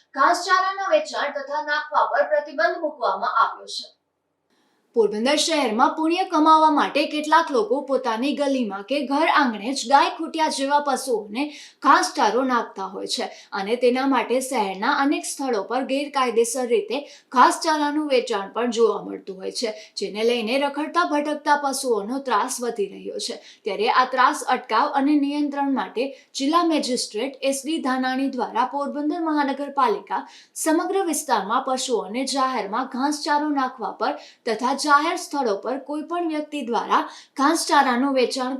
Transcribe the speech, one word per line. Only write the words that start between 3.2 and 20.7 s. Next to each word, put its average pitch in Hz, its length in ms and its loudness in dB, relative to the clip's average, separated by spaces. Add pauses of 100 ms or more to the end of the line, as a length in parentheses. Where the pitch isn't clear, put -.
આવ્યો - 320 -4
છે. - 160 -14 (1040)
પોરબંદર 226 420 2
શહેરમાં 277 580 2
પુણ્ય 330 360 0
કમાવા 311 420 6
માટે 269 380 2
કેટલાક 311 420 2
લોકો 226 320 2
પોતાની 254 540 -2
ગલીમાં 247 500 -2
કે 277 80 -2 (140)
ઘર 311 180 2
આંગણે 233 400 2
જ 269 220 -6
ગાય, 320 260 6
ખૂટિયા 311 400 -2
જેવા 277 300 2
પશુઓને 254 680 -4 (260)
ઘાસચારો 269 600 4
નાખતા 226 480 -2
હોય 196 220 -10
છે 226 120 -4 (340)
અને 196 120 -4 (120)
તેના 254 280 4
માટે 233 300 2
શહેરના 214 500 -2 (120)
અનેક 320 260 0
સ્થળો 247 320 -2 (100)
પર 247 80 -2 (120)
ગેરકાયદેસર 254 840 0
રીતે 233 420 -2 (220)
ઘાસચારાનું 302 760 4
વેચાણ 220 420 0
પણ 233 220 -2
જોવા 214 320 4
મળતું 190 340 -10
હોય 190 200 -8
છે, 226 100 -2 (240)
જેને 196 320 -4
લઈને 233 320 2
રખડતા 294 540 0